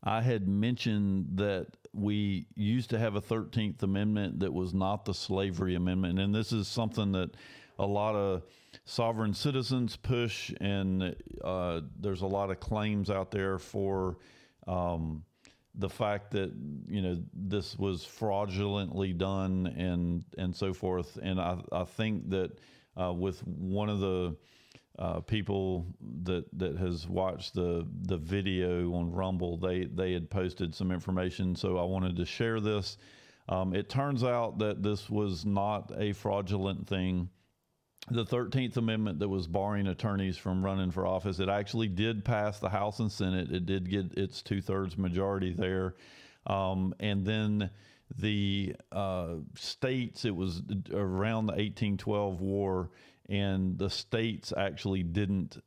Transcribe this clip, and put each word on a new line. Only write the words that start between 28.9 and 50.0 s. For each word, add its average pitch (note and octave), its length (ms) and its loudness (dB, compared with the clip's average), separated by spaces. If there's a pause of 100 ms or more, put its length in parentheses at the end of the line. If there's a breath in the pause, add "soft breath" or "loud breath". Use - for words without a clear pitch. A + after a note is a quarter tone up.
on F2 180 0
Rumble, F2+ 460 0
they, F2+ 260 0
they F#2 300 0
had E2+ 160 -2
posted F2+ 440 0
some F#2 180 0
information, F2+ 680 0
so F#2 200 0
I F2 60 2
wanted F#2 320 2
to F2 100 0
share A2+ 360 0
this. G#2 360 0 (520 loud breath)
Um, F#2 260 0
it G#2 140 0
turns C3+ 340 0
out A#2+ 360 2
that G#2+ 220 2
this G#2 280 0
was G#2 360 0
not G2+ 520 2
a G#2 160 0
fraudulent G2 720 0
thing. F#2 400 0 (840 soft breath)
The A#2 120 2
thirteenth B2 540 0
Amendment A2 400 2
that G2+ 120 0
was F#2+ 180 0
barring G2+ 400 2
attorneys F#2+ 500 0
from F#2 260 0
running F#2+ 280 0
for F#2 160 0
office, F#2 320 0
it G2 100 2
actually G#2 380 0
did G#2 360 0
pass G#2 360 2
the - 100 0
House G2+ 300 0
and A2 120 2
Senate. F#2 400 0
It F2+ 140 0
did F#2 240 0
get F#2+ 260 0
its - 280 -2
two-thirds F#2+ 520 -2
majority F#2+ 580 0
there. F#2 420 0 (500 loud breath)
Um, F#2+ 540 2
and G2+ 260 0
then G#2 460 2 (440 loud breath)
the, G2+ 600 2 (160)
uh, F#2 460 -2 (180)
states, - 680 -4